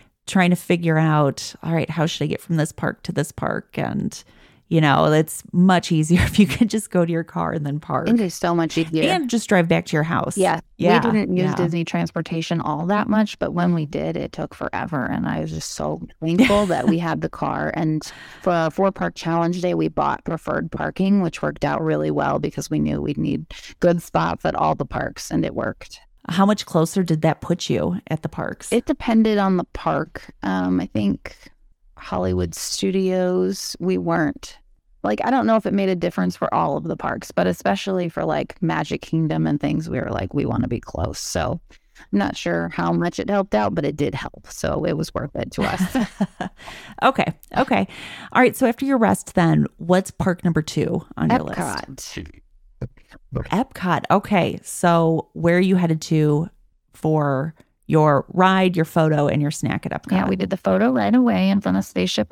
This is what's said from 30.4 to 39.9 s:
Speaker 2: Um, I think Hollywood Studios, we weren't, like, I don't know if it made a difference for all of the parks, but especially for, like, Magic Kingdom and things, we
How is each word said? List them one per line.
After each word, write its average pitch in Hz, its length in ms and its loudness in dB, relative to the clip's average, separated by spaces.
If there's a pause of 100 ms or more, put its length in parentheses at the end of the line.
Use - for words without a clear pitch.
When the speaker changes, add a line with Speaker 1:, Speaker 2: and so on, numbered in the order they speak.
Speaker 2:
Um, 185 360 0
I 185 80 -2
think - 480 -2 (600)
Hollywood 180 580 -2
Studios, 185 1300 0
we 185 160 0
weren't, 170 600 -2 (440)
like, 208 220 0
I - 60 0
don't 247 160 2
know 226 100 4
if 208 100 0
it 196 60 0
made 196 160 2
a 190 60 2
difference 175 420 -2
for - 160 -2
all 160 240 0
of 151 80 -4
the 165 120 -4
parks, - 340 -6
but - 160 0
especially 185 600 -2
for, 160 160 -4
like, 151 360 -4
Magic 160 420 -2
Kingdom 160 440 0
and 147 140 0
things, 156 280 -4
we 127 120 -4